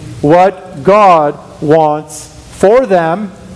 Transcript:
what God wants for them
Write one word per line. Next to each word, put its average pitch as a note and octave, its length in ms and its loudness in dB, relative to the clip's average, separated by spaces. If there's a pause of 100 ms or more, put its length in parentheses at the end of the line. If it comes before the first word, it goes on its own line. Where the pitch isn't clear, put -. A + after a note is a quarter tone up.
(200)
what E3+ 640 0
God F#3 540 2 (240)
wants D#3 680 -2 (240)
for A#3 320 2
them F#3 480 -2 (240)